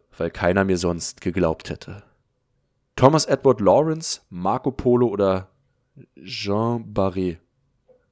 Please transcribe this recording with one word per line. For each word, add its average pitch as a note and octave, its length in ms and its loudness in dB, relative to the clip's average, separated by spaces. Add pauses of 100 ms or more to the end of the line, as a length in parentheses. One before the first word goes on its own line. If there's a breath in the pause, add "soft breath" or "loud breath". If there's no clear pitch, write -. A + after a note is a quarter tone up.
(180)
weil E2+ 120 -2
keiner F#2 340 2
mir F#2+ 140 0
sonst E2+ 420 -4
geglaubt E2+ 500 -2
hätte. - 320 -14 (920)
Thomas D3+ 280 4
Edward B2+ 360 2
Lawrence, D3+ 600 2 (100)
Marco F#2+ 420 -2
Polo B2 360 2
oder G2 400 0 (720)
Jean G#2+ 720 -4
Barré? F#2+ 460 -2 (720)